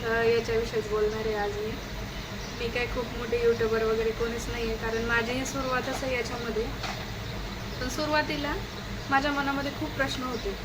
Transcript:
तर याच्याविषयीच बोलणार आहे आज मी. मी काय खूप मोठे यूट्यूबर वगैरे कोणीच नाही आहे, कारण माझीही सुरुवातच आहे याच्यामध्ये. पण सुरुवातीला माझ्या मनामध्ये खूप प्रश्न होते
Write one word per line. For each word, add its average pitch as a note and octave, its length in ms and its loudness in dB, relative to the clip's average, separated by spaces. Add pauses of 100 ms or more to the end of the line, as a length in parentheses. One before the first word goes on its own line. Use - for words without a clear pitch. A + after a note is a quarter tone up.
तर A4+ 200 2
याच्याविषयीच G#4+ 640 4
बोलणार G#4+ 360 2
आहे A4 100 0
आज - 160 0
मी. A3 200 -2 (880)
मी A#3+ 80 -2
काय A#3+ 180 0
खूप A#3 200 -2 (120)
मोठे A#3+ 260 0
यूट्यूबर A3+ 400 4
वगैरे A3 260 2
कोणीच A#3 420 -2
नाही A#3+ 160 0
आहे, A3 100 0
कारण A3+ 280 0
माझीही A#3+ 400 2
सुरुवातच C4 580 0
आहे C4 120 0
याच्यामध्ये. A#3 480 -2 (1160)
पण B3+ 80 -2
सुरुवातीला D4+ 640 2 (540)
माझ्या C#4 220 4
मनामध्ये C#4 480 0
खूप D4+ 100 -2
प्रश्न C4+ 340 0
होते A#3 420 -2